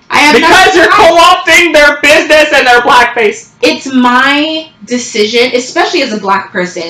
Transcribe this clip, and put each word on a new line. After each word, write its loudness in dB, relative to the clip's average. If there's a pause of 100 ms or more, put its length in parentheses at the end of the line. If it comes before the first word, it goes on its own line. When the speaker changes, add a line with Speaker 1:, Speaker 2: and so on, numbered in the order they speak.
(120)
Speaker 1:
I -2
have 2
Speaker 2:
Because 2
Speaker 1:
nothing 4
to 2
Speaker 2:
you're 2
Speaker 1:
hide. 2
Speaker 2:
co-opting 0
their 2
business 2
and 0
their 4
blackface. -2 (120)
Speaker 1:
It's -4
my 0 (160)
decision, -2
especially -4
as -4
a -6
black -4
person, -8